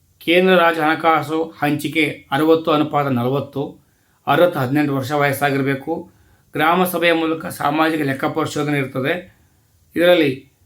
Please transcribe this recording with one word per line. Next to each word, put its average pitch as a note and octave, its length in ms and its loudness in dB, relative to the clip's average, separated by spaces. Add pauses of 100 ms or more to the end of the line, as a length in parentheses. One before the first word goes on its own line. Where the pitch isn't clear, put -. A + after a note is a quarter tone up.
(180)
ಕೇಂದ್ರ F3+ 380 4
ರಾಜ್ಯ E3+ 260 4
ಹಣಕಾಸು D#3+ 760 0
ಹಂಚಿಕೆ D3 720 -2
ಅರವತ್ತು D#3+ 400 2
ಅನುಪಾತ D3 360 0
ನಲವತ್ತು, C3+ 720 -4 (480)
ಅರ್ಹತೆ E3 320 2
ಹದಿನೆಂಟು C#3 360 0
ವರ್ಷ C3 160 -4
ವಯಸ್ಸಾಗಿರಬೇಕು, C#3 1000 -2 (420)
ಗ್ರಾಮ E3+ 300 2
ಸಭೆಯ E3+ 300 0
ಮೂಲಕ D#3+ 320 -2
ಸಾಮಾಜಿಕ D#3+ 560 -2
ಲೆಕ್ಕ C#3 240 -2
ಪರಿಶೋಧನೆ D3 520 -2
ಇರ್ತದೆ. C#3 580 -4 (600)
ಇದರಲ್ಲಿ D#3+ 560 2 (140)